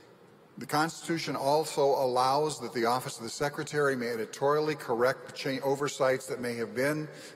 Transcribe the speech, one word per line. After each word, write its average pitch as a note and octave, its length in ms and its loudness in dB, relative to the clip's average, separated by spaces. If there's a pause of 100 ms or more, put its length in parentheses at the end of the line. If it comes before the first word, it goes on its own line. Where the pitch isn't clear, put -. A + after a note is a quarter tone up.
(600)
The - 60 -10
Constitution D#3 720 -2
also D3 460 2
allows C3+ 760 4
that A#2 140 -8
the A#2+ 100 0
Office B2+ 340 0
of A#2 60 -12
the A2+ 60 -8
Secretary C#3+ 680 0
may A#2+ 140 -4
editorially C#3+ 680 0
correct B2+ 520 0
the - 40 -14
cha-, C3+ 320 -4
oversights C3+ 600 2
that A#2+ 160 -6
may A#2+ 140 -4
have A2 200 -4
been, D3 320 0 (280)